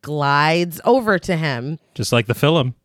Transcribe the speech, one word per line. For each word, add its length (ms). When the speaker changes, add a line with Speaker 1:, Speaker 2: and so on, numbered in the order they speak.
Speaker 1:
glides 800
over 340
to 180
him. 440
Speaker 2:
Just 160
like 140
the 80
film. 500